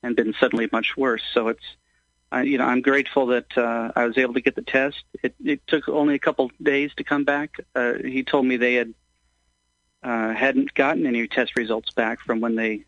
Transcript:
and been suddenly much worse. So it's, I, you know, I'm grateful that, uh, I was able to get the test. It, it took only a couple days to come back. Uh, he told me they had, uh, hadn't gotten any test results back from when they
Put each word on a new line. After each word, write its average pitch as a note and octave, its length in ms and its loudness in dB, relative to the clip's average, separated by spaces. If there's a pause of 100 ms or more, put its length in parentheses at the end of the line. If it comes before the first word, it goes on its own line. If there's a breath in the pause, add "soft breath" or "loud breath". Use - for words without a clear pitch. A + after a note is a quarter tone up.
and A#2+ 100 -4
been A2 280 0
suddenly A#2+ 320 2
much A2+ 240 -2
worse. B2+ 240 0 (120)
So A2+ 140 2
it's, A#2 160 -4 (720)
I, B2+ 80 0
you C3+ 160 0
know, B2+ 80 2
I'm B2 160 0
grateful C3+ 460 2
that, A#2+ 300 0
uh, A#2 380 0
I A#2+ 100 2
was A#2 120 0
able B2+ 160 2
to B2+ 80 0
get B2+ 140 2
the - 60 -8
test. C3+ 360 0 (260)
It, B2 180 -2
it C#3+ 260 -2
took D#3 200 -2
only D3 280 2
a C#3 40 0
couple C3+ 320 0 (100)
days C#3+ 360 2
to C#3+ 80 -6
come C#3+ 180 0
back. C#3+ 320 2 (180)
Uh, B2 200 2 (100)
he C3 200 -2
told C3+ 220 2
me B2+ 120 2
they B2 160 4
had, A#2 200 0 (1120)
uh, A2+ 300 -2
hadn't C3 400 0
gotten C#3 320 0
any A#2 240 0
test - 260 -2
results A2+ 360 -2
back A#2 280 -2
from A2+ 220 -2
when A#2 160 0
they A2 300 -2